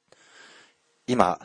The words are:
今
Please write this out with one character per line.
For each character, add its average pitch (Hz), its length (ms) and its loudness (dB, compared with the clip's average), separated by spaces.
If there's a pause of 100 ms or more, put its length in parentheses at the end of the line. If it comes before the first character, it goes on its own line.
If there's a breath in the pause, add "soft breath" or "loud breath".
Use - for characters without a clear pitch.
(1080 soft breath)
今 101 380 0